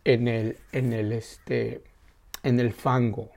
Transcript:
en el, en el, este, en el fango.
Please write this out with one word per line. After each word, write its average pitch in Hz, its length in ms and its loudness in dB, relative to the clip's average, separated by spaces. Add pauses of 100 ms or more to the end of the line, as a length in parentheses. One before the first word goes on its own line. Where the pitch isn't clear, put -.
en 120 240 4
el, 113 300 -2 (140)
en 127 200 0
el, 107 200 -2
este, 113 680 -6 (600)
en 123 180 2
el 117 140 0
fango. 120 640 0